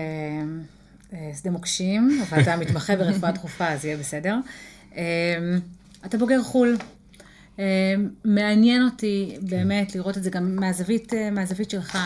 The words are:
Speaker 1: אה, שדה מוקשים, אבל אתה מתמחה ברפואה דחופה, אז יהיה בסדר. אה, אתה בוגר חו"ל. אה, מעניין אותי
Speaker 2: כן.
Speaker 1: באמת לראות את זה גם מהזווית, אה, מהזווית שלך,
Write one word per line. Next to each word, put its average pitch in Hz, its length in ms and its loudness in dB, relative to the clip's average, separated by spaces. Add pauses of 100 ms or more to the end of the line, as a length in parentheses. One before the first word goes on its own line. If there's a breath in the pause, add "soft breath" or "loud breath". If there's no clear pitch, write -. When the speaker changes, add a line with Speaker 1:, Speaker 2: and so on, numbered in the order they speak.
(1120 loud breath)
Speaker 1:
אה, 156 180 -10 (100)
שדה 190 100 -4
מוקשים, 202 800 0
אבל 156 140 4
אתה 170 140 4
מתמחה 170 400 0
ברפואה 180 360 0
דחופה, 170 360 -6
אז 147 160 -4
יהיה 151 120 -4
בסדר. 151 420 -4 (580 loud breath)
אה, 175 60 -6 (1000)
אתה 214 140 -2
בוגר 247 240 4
חו"ל. 247 340 4 (840 loud breath)
אה, 190 360 2 (300)
מעניין 214 580 6
אותי 208 580 0
Speaker 2:
כן. 190 60 -6
Speaker 1:
באמת 196 480 0
לראות 190 240 -4
את 190 40 -4
זה 185 80 -2
גם 185 260 -2
מהזווית, 190 580 0
אה, 214 160 -2
מהזווית 190 400 -2
שלך, 190 360 -6